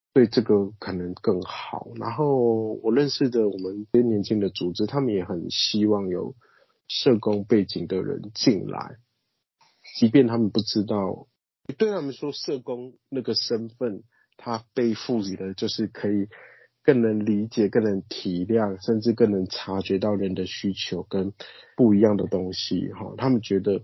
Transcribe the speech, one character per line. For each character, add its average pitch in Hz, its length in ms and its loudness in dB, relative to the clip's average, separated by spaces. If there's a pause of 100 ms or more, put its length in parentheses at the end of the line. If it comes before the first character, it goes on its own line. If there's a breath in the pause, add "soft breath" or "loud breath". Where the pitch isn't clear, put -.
(140)
对 123 140 8
这 117 140 2
个 101 380 2
可 - 120 -6
能 90 220 -6
更 90 280 -2
好。 - 540 -10
然 113 160 -6
后 117 640 2 (100)
我 110 100 2
认 143 160 4
识 135 200 0
的 113 180 2
我 98 100 -2
们 95 360 -8
这 120 80 8
些 120 40 6
年 110 160 2
轻 107 200 0
的 95 80 2
组 90 240 -4
织， 107 120 -2
他 135 140 -2
们 127 140 0
也 95 100 0
很 90 260 -6
希 - 360 0
望 101 240 2
有 90 260 -4 (540 soft breath)
社 - 280 2
工 104 280 -2
背 107 180 4
景 87 240 -6
的 92 160 -2
人 90 320 -8
进 95 320 2
来， - 300 -8 (1000)
即 113 120 6
便 127 180 8
他 117 100 0
们 110 120 2
不 107 100 -2
知 104 240 -2
道， 98 460 -4 (480)
对 220 120 2
他 196 120 -4
们 139 100 -6
说 139 220 -8
社 143 260 -6
工 123 360 -10 (140)
那 131 120 -4
个 117 120 -2
身 113 360 -4
份， 110 340 -6 (340)
他 113 360 -6
被 117 200 2
赋 113 280 -2
予 95 140 -6
的 95 180 -8
就 110 140 -4
是 104 200 -2
可 - 240 -4
以 101 160 0 (560 loud breath)
更 131 180 6
能 107 240 0
理 107 220 0
解、 110 220 0
更 117 140 0
能 98 260 -2
体 90 360 -6
谅， 104 380 -2
甚 113 160 0
至 117 140 0
更 113 180 4
能 95 160 0
察 95 340 -6
觉 95 160 0
到 104 160 0
人 98 220 -2
的 92 100 -4
需 95 280 -6
求 90 300 -6
跟 98 300 -4 (420 loud breath)
不 113 200 6
一 101 40 6
样 104 180 6
的 92 100 -2
东 92 260 -4
西， - 380 -4
哈。 - 260 -12
他 127 120 -2
们 120 120 2
觉 98 180 0
得 95 240 -2